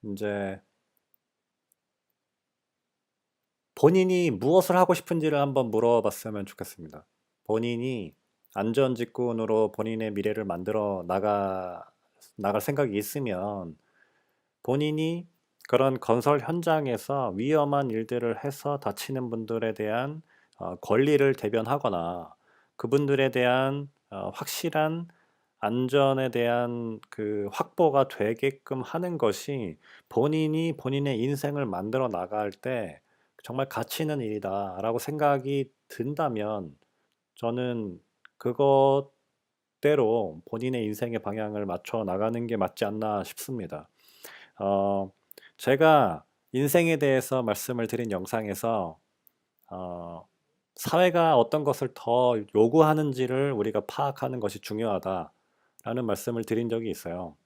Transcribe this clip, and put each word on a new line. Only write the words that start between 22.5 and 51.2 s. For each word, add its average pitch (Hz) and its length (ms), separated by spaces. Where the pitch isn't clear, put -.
그분들에 135 540
대한, 135 580
어, 95 240
확실한 160 720
안전에 131 680
대한 120 680
그 104 420
확보가 139 560
되게끔 131 760
하는 170 360
것이 113 600
본인이 156 680
본인의 139 420
인생을 143 460
만들어 110 440
나갈 101 420
때 110 500
정말 135 260
가치 - 340
있는 151 180
일이다라고 101 800
생각이 139 720
든다면 107 840
저는 117 640
그것대로 139 720
본인의 120 360
인생의 113 340
방향을 104 460
맞춰 95 380
나가는 110 440
게 113 100
맞지 95 280
않나 107 380
싶습니다. 92 640
어, 98 520
제가 135 680
인생에 156 460
대해서 131 460
말씀을 117 440
드린 117 240
영상에서, 98 880
어, 87 560
사회가 165 640